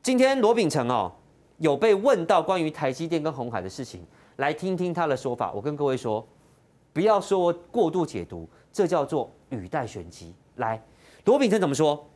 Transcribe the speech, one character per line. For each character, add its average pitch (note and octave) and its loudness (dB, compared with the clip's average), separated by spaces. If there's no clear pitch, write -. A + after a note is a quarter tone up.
今 B3+ 2
天 C4 4
罗 A3+ 4
秉 G#3 2
成 B2 0
哦， G#2+ 0
有 D#3 2
被 G#3 4
问 G3 2
到 F3 4
关 F3+ -2
于 D#3 -2
台 D3+ -4
积 C3+ -6
电 E3 -2
跟 D#3 -4
鸿 B2 -8
海 G#2+ -4
的 F#2 -10
事 C3 -12
情， G2 -14
来 C#3+ -2
听 F3+ -4
听 F3 -2
他 E3 -2
的 C#3+ 0
说 B2+ -4
法。 G#2+ -6
我 G2+ -8
跟 D3 -6
各 D3 -4
位 C3 0
说， A2 -4
不 D#3 -2
要 G#3 4
说 G3 0
我 F3 2
过 F#3 2
度 E3+ 0
解 G2 -8
读， E2 -12
这 G3 0
叫 D#3+ 0
做 C3+ -2
语 G2+ -10
带 C#3+ -4
玄 F2+ -14
机。 E2+ -20
来， A2+ -4
罗 B3+ 6
秉 B3+ 4
成 G#3+ 2
怎 F#3 2
么 C#3 0
说？ D3 0